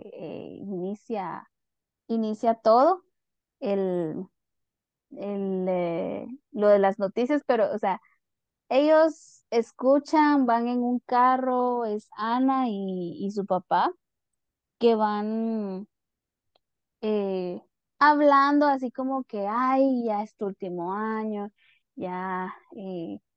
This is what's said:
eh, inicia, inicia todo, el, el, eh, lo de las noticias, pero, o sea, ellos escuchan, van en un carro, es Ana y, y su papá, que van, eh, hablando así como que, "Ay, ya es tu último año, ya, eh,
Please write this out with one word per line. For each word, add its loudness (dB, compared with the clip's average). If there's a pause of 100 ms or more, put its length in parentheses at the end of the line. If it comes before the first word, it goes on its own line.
(140)
eh, -14
inicia, -10 (600)
inicia -2
todo, 4 (580)
el, -2 (840)
el, -4
eh, -4 (240)
lo 2
de 8
las 2
noticias, -2
pero, 2
o -4
sea, -4 (680)
ellos 2
escuchan, 2
van 2
en -2
un 0
carro, 2
es -6
Ana 0
y, -6
y -4
su -6
papá, -2 (880)
que 4
van, -4 (1160)
eh, -2 (380)
hablando 6
así 0
como -6
que, -6
"Ay, 2
ya -2
es -16
tu -6
último -8
año, -6 (460)
ya, -6 (220)
eh, -10 (180)